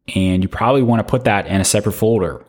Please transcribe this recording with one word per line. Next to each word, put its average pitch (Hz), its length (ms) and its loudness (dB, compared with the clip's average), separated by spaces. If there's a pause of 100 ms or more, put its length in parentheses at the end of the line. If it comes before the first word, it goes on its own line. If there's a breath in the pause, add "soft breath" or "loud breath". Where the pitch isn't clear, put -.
(140)
and 92 280 2
you 95 60 0
probably 131 340 0
wanna 117 220 2
put 123 200 -2
that 101 220 0
in 95 140 0
a 92 40 0
separate 104 280 0
folder, 110 560 -2